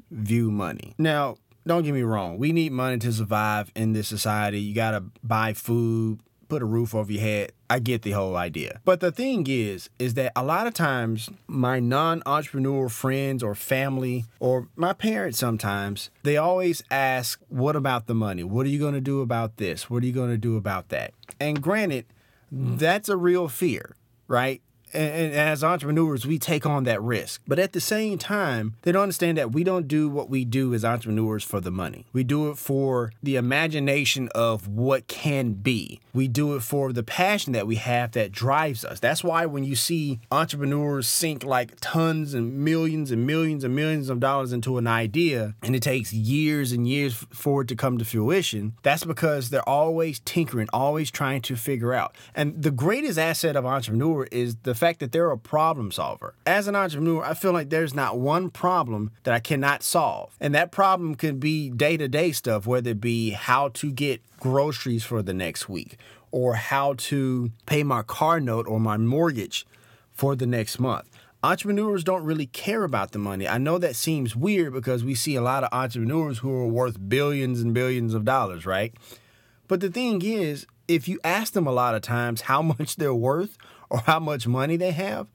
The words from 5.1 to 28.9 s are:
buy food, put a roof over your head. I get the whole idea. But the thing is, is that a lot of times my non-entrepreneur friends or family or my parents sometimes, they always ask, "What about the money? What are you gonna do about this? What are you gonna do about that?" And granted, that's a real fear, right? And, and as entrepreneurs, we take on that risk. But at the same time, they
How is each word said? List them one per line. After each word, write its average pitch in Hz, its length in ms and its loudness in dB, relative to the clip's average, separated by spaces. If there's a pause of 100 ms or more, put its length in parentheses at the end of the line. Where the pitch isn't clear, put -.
buy 110 300 0
food, 113 640 0 (280)
put 151 140 -2
a 120 40 -2
roof 113 280 0
over 107 180 -2
your 104 100 -2
head. 104 300 -2 (180)
I 127 100 2
get 117 240 0
the 104 80 -2
whole 95 240 0
idea. 82 500 -4
But 185 140 6
the 180 120 0
thing 240 380 -2
is, 107 480 -2
is 123 160 -2
that 131 220 -2
a 127 80 0
lot 170 240 0
of 226 60 -4
times 117 560 0 (180)
my 127 320 0
non-entrepreneur 139 1080 0
friends 135 520 -2
or 104 140 -2
family 131 720 -2 (140)
or 127 360 0
my 170 180 0
parents 208 460 -2
sometimes, 101 720 -2 (120)
they 147 140 2
always 175 540 2
ask, 131 580 0
"What 143 260 0
about 131 320 -2
the 117 80 0
money? 98 280 -2
What 110 220 0
are 139 40 0
you 143 100 0
gonna 143 220 -2
do 139 200 -2
about 117 360 -2
this? - 320 -4
What 120 140 -2
are - 20 0
you 123 80 -2
gonna 120 240 -2
do 117 200 0
about 95 320 -4
that?" 64 240 -4 (260)
And 147 220 -2
granted, 165 440 0 (460)
that's 143 580 0
a 196 80 2
real 175 300 2
fear, 135 480 -2 (320)
right? 123 340 0 (320)
And, 151 180 0
and 156 220 -2
as 151 300 2
entrepreneurs, 151 600 2
we 151 140 0
take 151 260 0
on 147 200 2
that 110 160 2
risk. 110 460 -4
But 139 120 2
at 185 140 0
the 180 80 -2
same 214 360 0
time, 127 640 -2
they 175 80 4